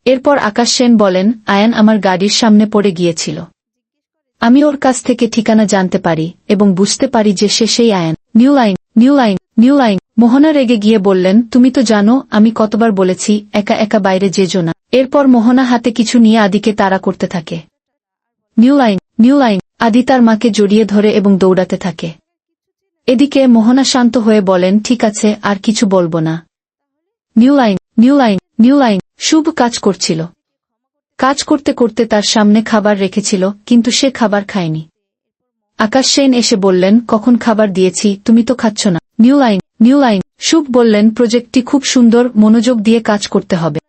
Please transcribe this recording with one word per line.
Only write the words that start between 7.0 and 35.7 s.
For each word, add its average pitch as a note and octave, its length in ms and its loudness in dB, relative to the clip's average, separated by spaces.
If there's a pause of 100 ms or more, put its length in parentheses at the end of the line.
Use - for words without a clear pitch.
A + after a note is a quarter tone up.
পারি A3 260 0
যে G3+ 160 -2
সে A3 180 -2
সেই A#3 260 0
আয়ান।" E3 220 -2 (200)
নিউ B3+ 200 4
লাইন, A3 220 0 (200)
নিউ B3+ 200 4
লাইন, A3 200 0 (220)
নিউ B3+ 180 4
লাইন। A3+ 220 0 (200)
মোহনা C4+ 340 4
রেগে B3 240 0
গিয়ে G#3+ 220 0
বললেন, F#3+ 440 2
"তুমি B3 280 2
তো C4+ 120 0
জানো A3 480 0
আমি A3 240 2
কতবার A3 380 -2
বলেছি F#3+ 600 -2
একা G#3 220 -2
একা G#3+ 240 -2
বাইরে F#3+ 300 -2
যেজো F#3+ 320 -2
না।" E3 120 -4 (200)
এরপর C4+ 360 0
মোহনা B3 360 2
হাতে A#3+ 260 -2
কিছু A#3 280 -2
নিয়ে A3+ 200 4
আদিকে G#3 340 0
তাড়া F#3+ 260 -2
করতে F#3 280 -6
থাকে। E3+ 340 -10 (960)
নিউ B3+ 180 4
লাইন, A3+ 220 0 (200)
নিউ B3+ 200 4
লাইন। A3 220 0 (180)
আদি A#3 240 0
তার B3+ 200 2
মাকে A3+ 280 2
জড়িয়ে G#3 340 2
ধরে G#3 260 0
এবং G3+ 280 0
দৌড়াতে F#3 380 0
থাকে। E3+ 360 -10 (920)
এদিকে C4+ 400 0
মোহনা B3 380 4
শান্ত B3 340 0
হয়ে G#3+ 220 2
বলেন, F#3+ 400 0
"ঠিক A#3+ 240 -4
আছে, G#3+ 380 -2
আর G3+ 140 -4
কিছু A3 300 -2
বলবো F3 340 -2
না।" D#3+ 260 -6 (880)
নিউ B3+ 200 4
লাইন, A3 200 0 (220)
নিউ B3+ 180 4
লাইন, A3+ 220 0 (200)
নিউ B3+ 200 4
লাইন। A3 220 0 (180)
শুভ D#4+ 320 0
কাজ A#3+ 280 -4
করছিল। F3 460 -4 (920)
কাজ C4+ 240 -2
করতে D4 300 -2
করতে A#3 320 -4
তার G#3+ 180 -2
সামনে G#3+ 400 2
খাবার G#3 360 -2
রেখেছিল, G3 520 -4 (160)
কিন্তু A#3+ 240 2
সে C4+ 200 -2
খাবার G3+ 340 -4
খায়নি। D#3+ 440 -6 (920)